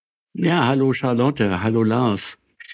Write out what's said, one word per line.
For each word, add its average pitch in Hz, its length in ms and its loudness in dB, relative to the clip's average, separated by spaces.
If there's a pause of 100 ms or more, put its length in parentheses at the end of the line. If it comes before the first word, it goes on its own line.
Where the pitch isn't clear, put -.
(340)
Ja, 170 340 0
hallo 135 240 2
Charlotte, 120 720 0
hallo 113 180 0
Lars. 110 560 0 (360)